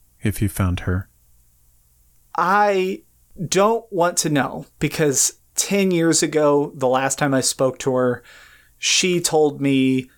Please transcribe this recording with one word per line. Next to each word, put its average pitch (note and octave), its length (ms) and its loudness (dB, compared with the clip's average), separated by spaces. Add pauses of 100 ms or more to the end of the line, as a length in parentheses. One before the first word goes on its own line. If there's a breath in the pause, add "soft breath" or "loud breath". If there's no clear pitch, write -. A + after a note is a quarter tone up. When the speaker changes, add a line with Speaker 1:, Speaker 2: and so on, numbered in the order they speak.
(220)
Speaker 1:
if - 200 -4
you G2+ 80 0
found F2+ 320 -2
her? F#2 260 -4 (1300)
Speaker 2:
I F#3+ 640 0 (440)
don't A3 460 2
want F3 240 0
to E3+ 120 -2
know, D3 360 -2 (140)
because D3 600 0 (160)
ten G3 360 0
years E3 300 2
ago, D3 540 2
the C3 140 -2
last C3 280 0
time C#3 160 0
I C3 60 2
spoke C3 400 -2
to C3 160 -2
her, B2 280 0 (540 loud breath)
she F3+ 440 0
told D3+ 400 0
me C3 560 0